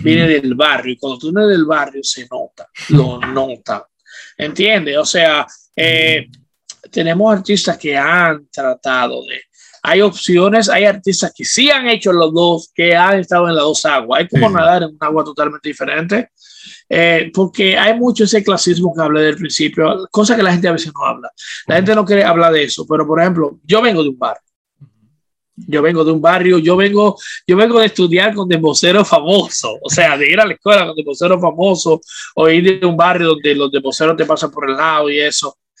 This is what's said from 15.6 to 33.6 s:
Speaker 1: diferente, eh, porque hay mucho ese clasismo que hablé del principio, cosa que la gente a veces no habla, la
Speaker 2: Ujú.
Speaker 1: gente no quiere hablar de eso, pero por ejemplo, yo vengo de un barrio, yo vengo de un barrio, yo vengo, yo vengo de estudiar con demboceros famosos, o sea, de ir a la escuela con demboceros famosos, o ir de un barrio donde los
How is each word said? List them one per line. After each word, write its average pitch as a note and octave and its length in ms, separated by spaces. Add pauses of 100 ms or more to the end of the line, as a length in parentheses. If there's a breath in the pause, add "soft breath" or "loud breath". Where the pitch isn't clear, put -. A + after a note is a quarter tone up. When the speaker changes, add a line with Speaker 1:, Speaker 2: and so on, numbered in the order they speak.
Speaker 1:
diferente, D#3+ 600 (600 loud breath)
eh, E3 460
porque F#3+ 440
hay G#3+ 200
mucho A#3+ 260
ese G#3 200
clasismo F3+ 500
que E3 80
hablé D3+ 200
del D#3 140
principio, D#3+ 720
cosa G#3+ 260
que A3 60
la F#3 100
gente F3 160
a E3+ 40
veces D#3+ 220
no C#3+ 100
habla, - 260 (360 loud breath)
la - 80
Speaker 2:
Ujú. - 40
Speaker 1:
gente F#3+ 160
no G#3+ 100
quiere G3 200
hablar E3+ 280
de D3+ 120
eso, D3 220
pero D#3 200
por D#3+ 140
ejemplo, E3 440
yo F#3 180
vengo G#3 200
de D3 80
un B2+ 80
barrio, A#2+ 240 (1120)
yo D3 280
vengo D#3+ 220
de D#3+ 80
un D#3+ 80
barrio, F3+ 380
yo E3 180
vengo, G3+ 400 (300 loud breath)
yo F3+ 100
vengo A3+ 220
de A3 80
estudiar F#3+ 480
con G3 140
demboceros E3+ 600
famosos, D#3+ 640 (100)
o C#3 80
sea, D#3 260
de C#3+ 140
ir F#3 100
a A3 60
la F3+ 80
escuela G3 320
con D#3+ 100
demboceros D#3 440
famosos, E3+ 600 (340 loud breath)
o D#3+ 140
ir F3+ 320
de F3+ 60
un E3+ 100
barrio E3+ 320
donde D3 260
los C#3+ 160